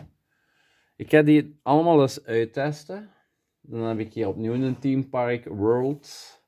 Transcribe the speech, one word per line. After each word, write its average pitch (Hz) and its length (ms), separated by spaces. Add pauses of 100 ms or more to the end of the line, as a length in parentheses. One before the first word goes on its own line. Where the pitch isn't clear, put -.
(960)
Ik - 140
ga 156 120
die 151 420
allemaal 156 380
eens 131 220
uittesten. 147 880 (500)
Dan 117 200
heb 113 180
ik 110 140
hier 113 140
opnieuw 113 260
een 127 260
Theme 135 280
Park 120 380
World. 123 1040